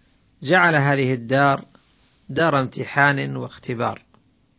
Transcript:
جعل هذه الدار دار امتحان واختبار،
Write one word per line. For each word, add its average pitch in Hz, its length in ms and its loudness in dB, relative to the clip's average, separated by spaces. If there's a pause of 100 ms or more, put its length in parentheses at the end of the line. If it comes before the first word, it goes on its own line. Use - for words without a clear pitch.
(420)
جعل 170 320 2
هذه 139 400 2
الدار 135 500 0 (640)
دار 147 320 0
امتحان 139 760 -2
واختبار، 120 680 -8 (560)